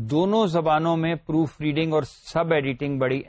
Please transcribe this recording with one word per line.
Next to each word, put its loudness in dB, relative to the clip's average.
دونوں 2
زبانوں 2
میں 0
پروف -2
ریڈنگ -2
اور 2
سب -4
ایڈیٹنگ -2
بڑی 0